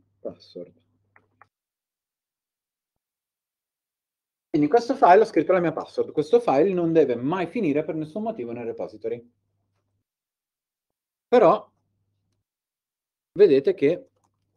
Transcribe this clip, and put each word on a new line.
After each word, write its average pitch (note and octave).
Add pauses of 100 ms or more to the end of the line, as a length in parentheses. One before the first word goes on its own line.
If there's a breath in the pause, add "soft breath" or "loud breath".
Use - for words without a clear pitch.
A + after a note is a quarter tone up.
(220)
password. - (3750)
Quindi D3
in -
questo B3+
file F#3
ho A3
scritto D#3+
la F#3
mia E3
password. -
Questo D#3
file E3+
non E3+
deve C3
mai E3
finire D#3
per D#3+
nessun D#3
motivo B2
nel A#2+
repository. A2 (2000)
Però G#3+ (1600)
vedete E3+
che D#3+ (460)